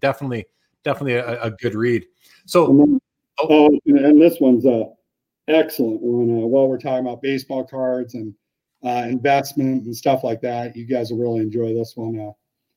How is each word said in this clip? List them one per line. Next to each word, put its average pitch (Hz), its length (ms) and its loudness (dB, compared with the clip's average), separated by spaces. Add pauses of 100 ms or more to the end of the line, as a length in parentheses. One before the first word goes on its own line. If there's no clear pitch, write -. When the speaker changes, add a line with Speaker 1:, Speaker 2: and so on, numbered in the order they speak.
Speaker 1:
Definitely, 131 440 -4 (380)
definitely 139 320 -4
a, 120 280 -4
a 113 80 -4
good 107 240 -6
read. 117 300 -2 (400)
So, 175 240 2
Speaker 2:
And 277 100 6
then, 294 220 4 (380)
Speaker 1:
oh. 151 280 6
Speaker 2:
uh, - 20 8 (160)
and, 143 140 4
and 147 220 6
this 165 200 4
one's, 127 240 4
uh, 117 200 2 (600)
excellent 131 540 0
one. 117 420 0
Uh, 117 40 -2
while 135 200 2
we're 131 120 -2
talking 127 260 -4
about 123 160 -10
baseball 135 440 -4
cards 127 500 -6
and, 107 180 -12 (500)
uh, 123 240 -4
investment 131 800 -2
and 117 100 -10
stuff 131 280 -2
like 117 180 -4
that, 120 340 -8
you 117 100 -14
guys 120 260 -4
will 113 80 -6
really 117 220 -2
enjoy 113 320 -4
this 113 220 -8
one, 113 240 -8
uh, 107 120 -14 (460)